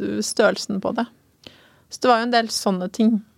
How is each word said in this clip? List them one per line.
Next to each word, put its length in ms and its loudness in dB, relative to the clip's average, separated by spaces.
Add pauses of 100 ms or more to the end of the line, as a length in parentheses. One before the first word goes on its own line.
(240)
størrelsen 560 0
på 160 -4
det. 80 -2 (880)
Så 100 -16
det 80 2
var 80 6
jo 80 -2
en 80 0
del 140 2
sånne 420 -2
ting 220 2 (260)